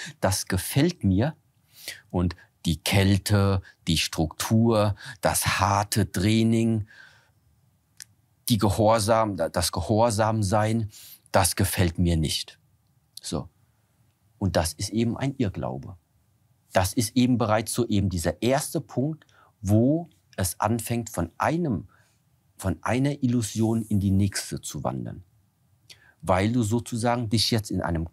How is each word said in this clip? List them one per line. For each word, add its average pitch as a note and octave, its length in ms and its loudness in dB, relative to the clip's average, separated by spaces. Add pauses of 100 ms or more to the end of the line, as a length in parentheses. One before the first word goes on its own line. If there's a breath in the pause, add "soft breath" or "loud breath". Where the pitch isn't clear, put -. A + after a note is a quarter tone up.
(200 loud breath)
das - 280 -2
gefällt C#3 560 -2
mir. G#2 320 2 (760 loud breath)
Und F2+ 240 -2 (300 soft breath)
die E2 120 0
Kälte, G2 840 2 (240 loud breath)
die E2 100 2
Struktur, G#2+ 960 0 (260 loud breath)
das - 380 0
harte G2+ 520 2
Training, A2+ 760 2 (1600 loud breath)
die A#2+ 80 4
Gehorsam, A2 800 2
das E2 340 -2
Gehorsamsein, G#2+ 1160 0 (420 loud breath)
das - 240 2
gefällt F#2 420 0
mir E2+ 200 2
nicht. - 420 -4 (640)
So. D2+ 260 -6 (920)
Und F#2+ 160 0
das E2+ 180 0
ist - 160 -8
eben A2+ 280 -2
ein C3+ 200 -4
Irrglaube. C#2 600 -6 (760)
Das F#2 200 0
ist - 220 -2
eben B2 220 4
bereits A2 360 0
so A#2 140 -2
eben G2 220 2
dieser E2+ 320 -4
erste C3+ 400 0
Punkt, D3+ 440 -6 (360 soft breath)
wo A#2+ 480 2 (260)
es - 240 -4
anfängt, A2+ 500 -2
von F2 280 -4
einem, C#3 500 -2 (720 soft breath)
von F#2 240 -4
einer C3+ 420 -2
Illusion A2+ 600 0
in G#2+ 160 0
die G2 120 2
nächste G2 500 0
zu C#2+ 220 -10
wandern. B1+ 400 -6 (1000 loud breath)
Weil F#2+ 300 2
du B2 120 0
sozusagen A#2 640 -2
dich A2 220 0
jetzt A2 200 -2
in F#2 100 -2
einem E2+ 320 -2